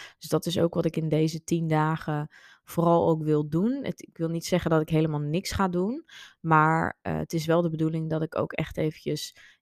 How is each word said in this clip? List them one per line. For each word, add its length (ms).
Dus 120
dat 160
is 140
ook 140
wat 120
ik 100
in 140
deze 340
tien 240
dagen 600
vooral 460
ook 140
wil 260
doen. 340
Het, 180
ik 160
wil 120
niet 160
zeggen 240
dat 120
ik 80
helemaal 300
niks 320
ga 160
doen. 380
Maar, 640
eh, 160
het 160
is 120
wel 160
de 80
bedoeling 400
dat 120
ik 160
ook 160
echt 240
eventjes, 580